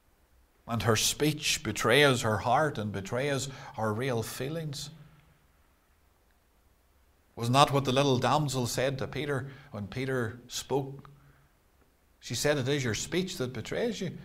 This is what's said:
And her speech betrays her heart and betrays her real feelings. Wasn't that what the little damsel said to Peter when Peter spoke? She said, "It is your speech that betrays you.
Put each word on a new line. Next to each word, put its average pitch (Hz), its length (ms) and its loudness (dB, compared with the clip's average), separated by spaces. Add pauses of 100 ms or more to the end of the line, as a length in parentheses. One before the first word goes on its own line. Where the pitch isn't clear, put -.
(680)
And 113 140 -2
her 110 140 6
speech - 680 0
betrays 120 580 6
her 107 180 2
heart 131 380 2
and 107 160 -4
betrays 127 560 -4 (280)
her 110 180 0
real 120 280 -2
feelings. 147 680 -8 (2500)
Wasn't 117 180 0
that 143 180 8
what 139 140 2
the 127 60 2
little 135 260 4
damsel 127 480 2
said 135 320 -2
to 104 80 -4
Peter 139 400 -4 (240)
when 104 160 -8
Peter 123 640 -4
spoke? 139 600 -6 (1120)
She - 140 -8
said, 147 220 2
"It 127 120 -2
is 143 140 0
your 113 120 -2
speech 185 420 -4
that 127 160 -4
betrays 180 480 -4
you. 185 240 -6